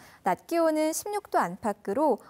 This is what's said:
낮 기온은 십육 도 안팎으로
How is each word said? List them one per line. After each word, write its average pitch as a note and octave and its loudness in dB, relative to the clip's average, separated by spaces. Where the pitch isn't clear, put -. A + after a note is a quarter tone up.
낮 F3+ -2
기온은 D#4+ 2
십육 G#4 -6
도 E4+ 4
안팎으로 G#3 -2